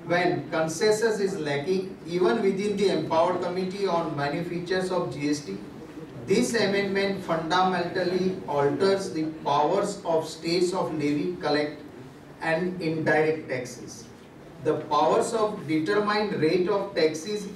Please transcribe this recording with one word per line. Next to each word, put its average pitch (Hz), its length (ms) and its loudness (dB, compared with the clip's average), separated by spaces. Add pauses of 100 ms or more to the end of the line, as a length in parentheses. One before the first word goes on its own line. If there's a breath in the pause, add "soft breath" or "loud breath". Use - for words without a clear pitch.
when 170 460 0
consensus 196 720 2
is 175 180 0
lacking 151 580 -2 (100)
even 208 360 2
within 196 340 0
the 190 140 4
Empowered 165 520 2
Committee 185 440 -2
on 165 280 0
many 147 300 -2
features 185 460 -2
of 147 240 -2
G 147 160 -2
S 143 100 0
T. 196 160 -8 (720)
This 233 280 2
amendment 196 720 0
fundamentally 180 1120 0 (100)
alters 147 680 2
the 156 120 -2 (180)
powers 151 600 0
of 160 240 0
states 180 460 0
of 170 240 -2
levy, 151 420 0
collect 151 400 0 (600)
and 165 400 0
indirect 156 680 2
taxes. - 560 -8 (600)
The 151 100 4 (180)
powers 156 400 4
of 214 340 0
determine 202 720 2
rate 175 300 2
of 202 260 0
taxes 185 600 0